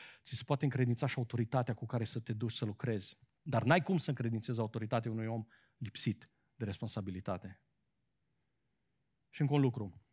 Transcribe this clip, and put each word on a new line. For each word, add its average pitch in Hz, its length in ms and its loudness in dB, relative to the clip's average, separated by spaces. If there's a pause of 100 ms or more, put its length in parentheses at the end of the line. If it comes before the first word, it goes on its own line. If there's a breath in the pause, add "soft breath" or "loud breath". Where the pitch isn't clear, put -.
(220 loud breath)
ți - 140 -6
se - 80 -6
poate 139 200 2
încredința 127 440 4
și 127 100 -2
autoritatea 120 560 0
cu 117 120 -6
care 113 180 0
să 113 160 -2
te 113 140 -6
duci 110 180 -2
să - 140 -2
lucrezi. 107 520 -2 (280)
Dar 120 180 2
n-ai 156 180 8
cum 185 160 2
să 156 120 0
încredințezi 117 500 0
autoritatea 113 520 0
unui 110 140 -2
om 113 200 -4 (320 soft breath)
lipsit - 520 -4 (260)
de 117 100 -4
responsabilitate. 95 960 -6 (1700)
Și - 120 -6
încă 143 120 4
un 143 80 6
lucru 113 400 0 (120)